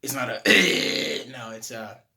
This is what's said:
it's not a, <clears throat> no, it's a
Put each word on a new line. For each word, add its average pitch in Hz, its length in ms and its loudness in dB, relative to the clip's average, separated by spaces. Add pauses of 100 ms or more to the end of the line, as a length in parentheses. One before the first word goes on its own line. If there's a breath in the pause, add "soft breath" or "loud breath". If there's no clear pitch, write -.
it's 139 120 -6
not 127 160 -2
a, 113 160 -6
<clears throat> - 840 2
no, 120 200 -12
it's 113 200 -12
a 110 280 -12 (180)